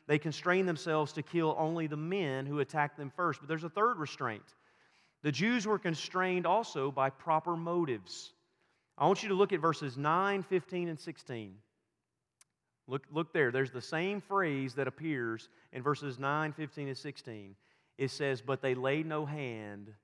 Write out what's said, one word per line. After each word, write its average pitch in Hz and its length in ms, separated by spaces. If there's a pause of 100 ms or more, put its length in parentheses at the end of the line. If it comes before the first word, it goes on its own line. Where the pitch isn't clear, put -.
They 151 100
constrained 175 500
themselves 156 460
to 156 80
kill 160 380
only 160 260
the 151 100
men 151 520
who 147 140
attacked 147 360
them 143 180
first. 170 240
But 143 80
there's 160 160
a 170 60
third 214 300
restraint. 123 560 (640)
The 147 100
Jews 208 360
were 214 100
constrained 180 680
also 175 420
by 135 220
proper 160 440
motives. 165 800 (640)
I 143 80
want 190 160
you 196 80
to 190 60
look 196 180
at 165 60
verses 147 400
nine, 185 420
fifteen, 180 480
and 156 100
sixteen. 117 540 (1300)
Look, 135 240
look 160 200
there. 139 200
There's 131 200
the 123 100
same 185 380
phrase 147 540
that 135 140
appears 123 600 (240)
in 127 120
verses 139 340
nine, 147 360
fifteen, 147 340
and 131 100
sixteen. 107 580 (440)
It 135 100
says, 135 320
"But 131 220
they 131 100
laid 135 320
no 156 220
hand 110 640 (100)